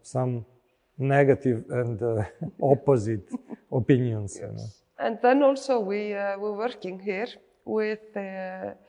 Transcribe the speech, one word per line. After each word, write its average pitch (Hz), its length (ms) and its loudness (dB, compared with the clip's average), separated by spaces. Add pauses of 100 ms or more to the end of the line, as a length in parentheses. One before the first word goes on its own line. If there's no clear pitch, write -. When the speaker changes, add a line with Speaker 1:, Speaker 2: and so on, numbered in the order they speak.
Speaker 1:
some 127 440 -4 (520)
negative 135 720 4
and, 120 320 -2
uh, 113 220 0 (180)
<laughs> - 200 -10
opposite 117 680 2 (420)
opinions, 120 640 2
you 104 100 -12
know. 107 100 -12
Speaker 2:
Yes. 110 260 -14 (160)
And 226 220 -2
then 262 220 6
also 269 360 2
we, 208 340 -4
uh, 202 260 -4
were 208 180 -6
working 190 420 -8
here 196 280 -6 (380)
with, 214 520 -4
uh, 190 560 -10 (160)